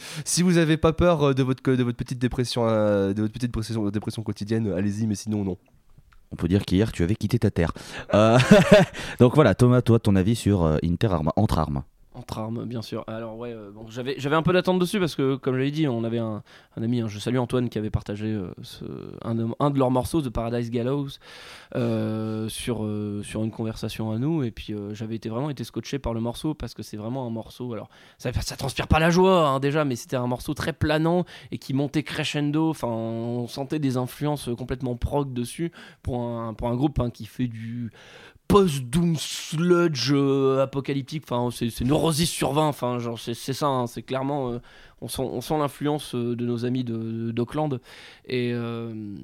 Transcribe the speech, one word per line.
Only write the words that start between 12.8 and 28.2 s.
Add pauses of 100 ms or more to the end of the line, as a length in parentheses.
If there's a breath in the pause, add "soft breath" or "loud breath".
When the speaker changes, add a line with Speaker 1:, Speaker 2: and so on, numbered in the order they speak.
Speaker 3:
sûr.
Alors
ouais,
euh,
bon,
j'avais,
j'avais
un
peu
d'attente
dessus
parce
que,
comme
j'avais
dit,
on
avait
un, (340 soft breath)
un
ami,
hein,
je
salue
Antoine,
qui
avait
partagé,
euh, (100)
ce, (380)
un
de, (120)
un
de
leurs
morceaux,
The
Paradise
Gallows, (680 loud breath)
euh,
sur,
euh,
sur
une
conversation
à
nous.
Et
puis,
euh,
j'avais
été,
vraiment
été
scotché
par
le
morceau
parce
que
c'est
vraiment
un
morceau,
alors, (300 soft breath)
ça, (120)